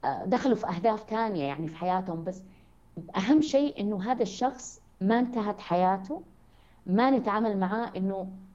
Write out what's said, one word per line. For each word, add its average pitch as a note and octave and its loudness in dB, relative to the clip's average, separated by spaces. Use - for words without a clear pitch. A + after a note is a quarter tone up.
آه، C3+ -2
دخلوا A#3 2
في - -6
أهداف G#3+ 0
تانية G#3+ -2
يعني C#3+ -4
في D#3+ -12
حياتهم، F3+ -2
بس F3+ -8
أهم C4 4
شيء C#4+ 2
إنه G3+ -2
هذا B3 0
الشخص B3 -4
ما G#3+ 4
انتهت A#3 -2
حياته، F#3+ 0
ما A3+ 4
نتعامل G#3+ 2
معاه G#3+ 0
إنه F#3+ -2